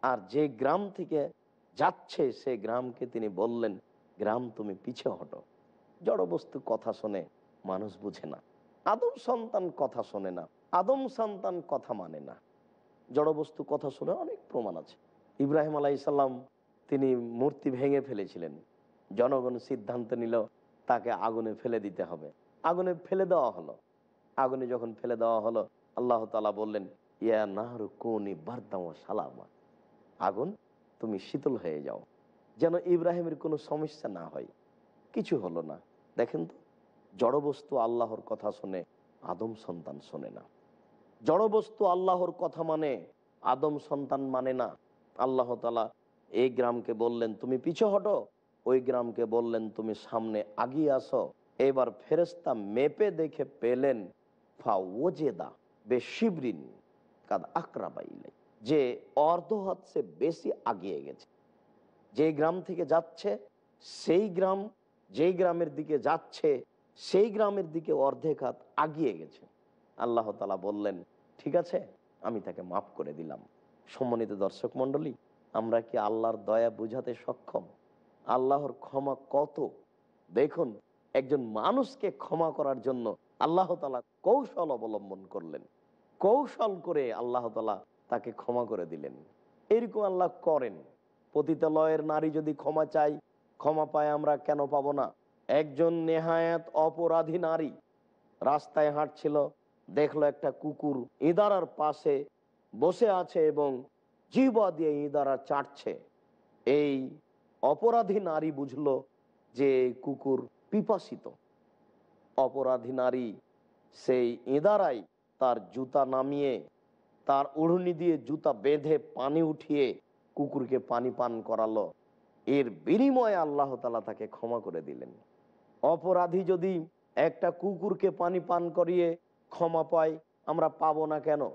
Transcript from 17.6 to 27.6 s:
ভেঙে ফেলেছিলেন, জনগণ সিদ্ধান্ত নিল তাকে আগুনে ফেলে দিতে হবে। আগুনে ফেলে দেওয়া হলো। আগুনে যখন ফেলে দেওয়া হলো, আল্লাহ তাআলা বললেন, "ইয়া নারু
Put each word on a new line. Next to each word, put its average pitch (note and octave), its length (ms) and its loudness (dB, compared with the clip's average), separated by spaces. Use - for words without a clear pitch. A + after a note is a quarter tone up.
ভেঙে C#3 300 2
ফেলেছিলেন, F#2+ 500 -8
জনগণ B2 400 2
সিদ্ধান্ত A#2 560 -6
নিল A#2 320 0
তাকে A#2 260 0
আগুনে A2+ 420 -2
ফেলে A#2 260 -2
দিতে G2 240 -6
হবে। D#2 280 -10
আগুনে F3+ 300 0
ফেলে F#3+ 320 -2
দেওয়া D#3+ 260 2
হলো। E2 260 -14
আগুনে C3 320 0
যখন A#2 340 -4
ফেলে A#2 140 -2
দেওয়া A2+ 260 2
হলো, A2+ 260 0
আল্লাহ A#2+ 300 2
তাআলা G#2+ 260 -2
বললেন, G#2+ 360 -4
"ইয়া A2 240 2
নারু A2 440 -8